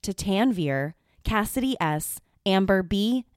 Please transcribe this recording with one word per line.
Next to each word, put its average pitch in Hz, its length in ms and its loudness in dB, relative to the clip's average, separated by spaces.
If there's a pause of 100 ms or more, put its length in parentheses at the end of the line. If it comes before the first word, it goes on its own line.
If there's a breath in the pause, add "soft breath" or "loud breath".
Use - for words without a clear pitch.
to 202 100 -6
Tanvir, 180 840 0 (300)
Cassidy 220 560 0
S, 156 400 -2 (260)
Amber 190 380 4
B, 208 400 0 (120)